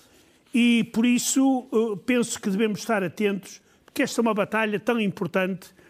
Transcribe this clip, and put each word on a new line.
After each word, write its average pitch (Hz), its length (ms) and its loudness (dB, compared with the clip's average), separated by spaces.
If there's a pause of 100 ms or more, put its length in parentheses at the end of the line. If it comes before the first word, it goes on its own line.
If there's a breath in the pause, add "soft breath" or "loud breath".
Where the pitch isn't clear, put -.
(540 soft breath)
e 233 380 4
por 226 120 2
isso, 254 680 2
eh, 220 340 0
penso 240 340 0
que 220 100 -2
devemos 208 280 0
estar 214 240 -2
atentos, 196 580 -4 (240 soft breath)
porque - 180 -6
esta - 180 -2
é - 20 0
uma 226 100 0
batalha 214 460 -2
tão 233 220 -2
importante, 185 680 -4 (200 soft breath)